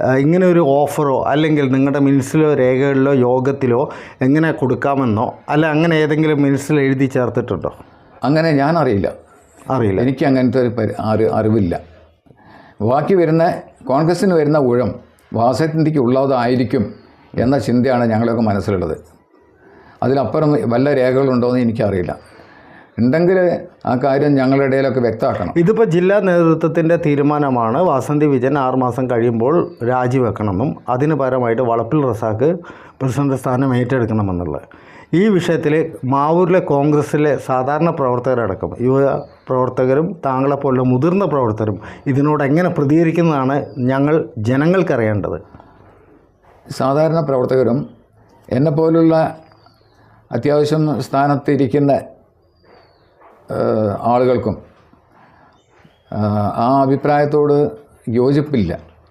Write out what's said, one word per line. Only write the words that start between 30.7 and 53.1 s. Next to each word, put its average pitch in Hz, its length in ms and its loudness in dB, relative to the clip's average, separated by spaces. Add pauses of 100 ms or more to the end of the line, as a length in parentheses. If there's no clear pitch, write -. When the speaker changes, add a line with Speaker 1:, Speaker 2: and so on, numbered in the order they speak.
Speaker 1:
അതിന് 131 260 0
പകരമായിട്ട് 127 480 0
വളപ്പിൽ 117 460 0
റസാക്ക് 117 500 -2 (420)
പ്രസിഡന്റ് 135 340 -2
സ്ഥാനം 131 420 -2
ഏറ്റെടുക്കണമെന്നുള്ളത്. 107 840 -2 (520)
ഈ 196 140 2
വിഷയത്തിൽ 160 640 0 (120)
മാവൂരിലെ 160 540 2
കോൺഗ്രസ്സിലെ 147 800 0
സാധാരണ 135 540 -2
പ്രവർത്തകരടക്കം 123 880 -2
യുവ 135 380 2
പ്രവർത്തകരും 131 960 -2 (100)
താങ്കളെപ്പോലുള്ള 135 560 0
മുതിർന്ന 143 420 0
പ്രവർത്തകരും 113 560 -2 (260)
ഇതിനോട് 147 380 0
എങ്ങനെ 160 240 2
പ്രതികരിക്കുന്നതാണ് 151 960 0 (120)
ഞങ്ങൾ 139 500 0 (100)
ജനങ്ങൾക്കറിയേണ്ടത്. 123 1000 0 (1300)
Speaker 2:
സാധാരണ 151 500 0
പ്രവർത്തകരും 131 680 0 (600)
എന്നെപ്പോലുള്ള 160 840 2 (960)
അത്യാവശ്യം 147 720 0
സ്ഥാനത്തിരിക്കുന്ന, 143 880 0 (1600)